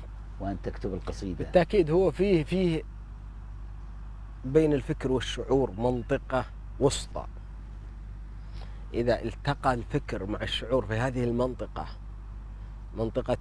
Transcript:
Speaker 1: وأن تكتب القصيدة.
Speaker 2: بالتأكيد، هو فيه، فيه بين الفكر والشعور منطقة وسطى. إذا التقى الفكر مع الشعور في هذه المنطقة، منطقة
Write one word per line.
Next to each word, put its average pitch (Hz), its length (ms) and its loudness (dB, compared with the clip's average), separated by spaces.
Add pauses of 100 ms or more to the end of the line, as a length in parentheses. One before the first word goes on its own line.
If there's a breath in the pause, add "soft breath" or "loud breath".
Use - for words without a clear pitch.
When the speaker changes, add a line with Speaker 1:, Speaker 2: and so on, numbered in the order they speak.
(400)
Speaker 1:
وأن 95 240 -2
تكتب - 300 -4
القصيدة. 92 440 -4
Speaker 2:
بالتأكيد، 170 540 4
هو 180 200 6
فيه، 180 320 4
فيه 175 400 2 (1600)
بين 151 280 8
الفكر 135 380 0
والشعور 127 680 2
منطقة 123 680 0 (340)
وسطى. - 460 2 (1700 loud breath)
إذا 120 280 4
التقى 131 520 2
الفكر 117 520 -2
مع 98 160 -2
الشعور 110 440 2
في 101 80 0
هذه 123 300 2
المنطقة، 120 640 0 (1120 loud breath)
منطقة 113 440 0